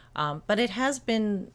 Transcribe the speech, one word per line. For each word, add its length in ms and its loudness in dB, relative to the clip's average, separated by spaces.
Um, 300 -2
but 120 2
it 120 2
has 280 0
been 560 0